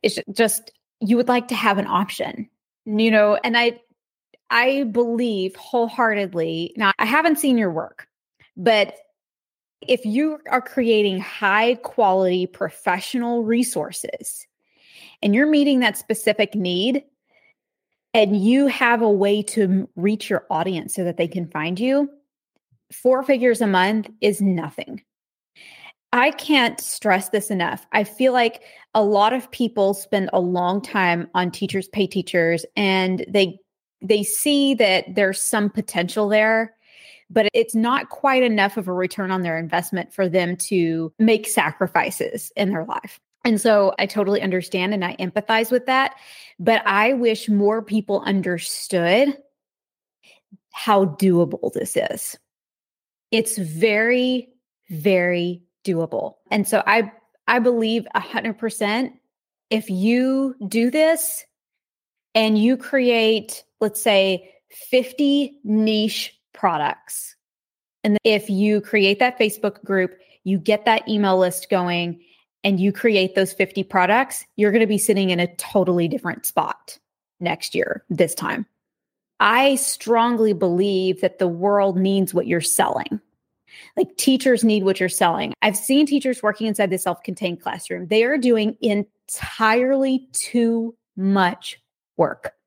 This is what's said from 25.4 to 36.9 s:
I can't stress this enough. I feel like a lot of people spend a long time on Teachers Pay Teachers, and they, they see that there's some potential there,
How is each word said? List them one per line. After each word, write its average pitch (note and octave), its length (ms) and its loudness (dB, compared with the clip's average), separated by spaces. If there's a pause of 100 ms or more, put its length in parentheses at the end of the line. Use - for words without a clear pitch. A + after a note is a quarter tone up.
I B3+ 200 2
can't C4+ 480 0
stress G3 480 -2
this G#3 240 -2
enough. F3 400 -4
I G#3+ 100 2
feel B3+ 300 0
like A#3 320 0 (320)
a G#3+ 80 4
lot G#3 280 4
of B3+ 200 -6
people G#3 420 0
spend G3 380 -4
a F#3 80 2
long F3+ 420 0
time F3 540 0
on F3+ 160 0
Teachers F#3+ 340 -6
Pay G3 220 -2
Teachers, E3+ 640 -2
and F#3+ 540 0
they, F#3+ 320 0 (420)
they G#3 220 0
see C#4 500 0
that F#3+ 400 0
there's F#3+ 260 0
some G#3 300 0
potential G3 580 -2
there, A3 460 2 (560)